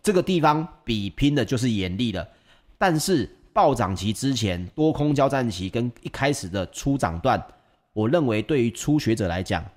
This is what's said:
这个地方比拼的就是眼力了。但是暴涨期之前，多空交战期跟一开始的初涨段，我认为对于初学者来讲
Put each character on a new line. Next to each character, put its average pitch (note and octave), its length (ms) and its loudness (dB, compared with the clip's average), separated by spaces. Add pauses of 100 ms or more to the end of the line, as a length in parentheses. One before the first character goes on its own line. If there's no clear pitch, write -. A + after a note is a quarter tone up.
这 G#3 80 2
个 - 100 4
地 F#3 200 0
方 D#3 260 2 (160)
比 G#2 280 -2
拼 C#3+ 220 2
的 B2+ 120 2
就 B2+ 120 -2
是 A#2+ 140 0
眼 F#2+ 260 -2
力 A#2+ 140 -2
了。 F2 160 -6 (500)
但 F3 220 2
是 D3 340 0 (200)
暴 E3 200 4
涨 G2 220 0
期 G2 160 -2
之 C3+ 220 -2
前， F2+ 320 -2 (100)
多 D#3 160 2
空 D3 240 0
交 C#3 140 4
战 C3 200 0
期 F#2 200 -6
跟 A#2+ 200 -2 (120)
一 - 80 -10
开 C#3+ 240 0
始 F#2+ 160 -6
的 F#2+ 220 -4
初 C#3 260 -2
涨 E2+ 240 -2
段， A#2 200 2 (520)
我 G#2+ 160 0
认 D3+ 180 2
为 G#2+ 140 0
对 C3+ 200 0
于 A#2 80 2
初 D3 300 0
学 A2 160 0
者 G#2 140 -2
来 F2+ 120 -4
讲 F2+ 220 -4 (140)